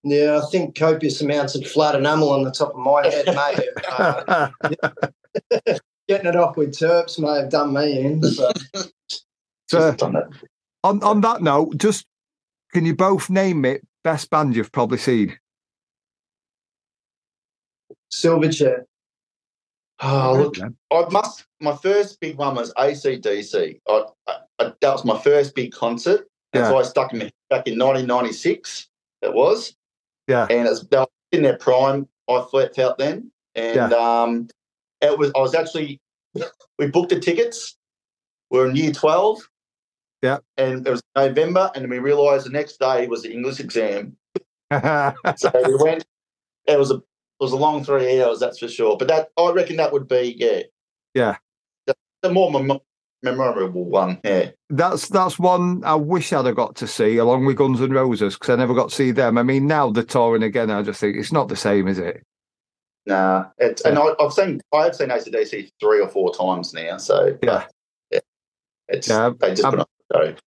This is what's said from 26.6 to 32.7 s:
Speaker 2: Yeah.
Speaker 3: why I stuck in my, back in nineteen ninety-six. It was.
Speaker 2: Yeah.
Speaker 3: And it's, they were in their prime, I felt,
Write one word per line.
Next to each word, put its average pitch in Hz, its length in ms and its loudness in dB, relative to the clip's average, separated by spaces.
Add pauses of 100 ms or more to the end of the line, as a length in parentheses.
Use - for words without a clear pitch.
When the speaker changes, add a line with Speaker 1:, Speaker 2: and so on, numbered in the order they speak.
Speaker 2:
Yeah. 135 60 2
Speaker 3:
why 131 60 4
I - 40 2
stuck 127 280 -2
in 117 80 -6
my, 101 120 -10 (180)
back 135 160 0
in 113 120 -4
nineteen 131 280 2
ninety-six. 123 840 -4 (340)
It 98 120 -2
was. 180 400 2 (540)
Speaker 2:
Yeah. 120 220 2
Speaker 3:
And 120 180 2
it's, - 160 -2
they 135 140 2
were 135 80 2 (260)
in 165 100 2
their 127 140 2
prime, 135 520 0 (200)
I 123 220 0
felt, 135 240 0